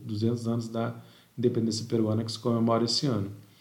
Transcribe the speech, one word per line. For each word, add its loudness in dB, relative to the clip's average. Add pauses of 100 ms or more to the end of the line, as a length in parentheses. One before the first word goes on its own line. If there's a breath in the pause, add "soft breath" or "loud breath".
duzentos 0
anos -2
da -4 (420 loud breath)
independência 2
peruana 2
que -4
se -8
comemora 2
esse 0
ano. 0 (280 soft breath)